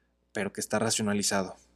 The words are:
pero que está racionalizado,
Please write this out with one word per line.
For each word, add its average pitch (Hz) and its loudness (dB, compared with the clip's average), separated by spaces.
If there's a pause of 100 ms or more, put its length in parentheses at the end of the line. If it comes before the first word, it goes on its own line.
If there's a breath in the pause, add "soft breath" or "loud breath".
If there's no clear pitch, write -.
(320)
pero 98 -4
que - -8
está 107 0
racionalizado, 104 0 (200)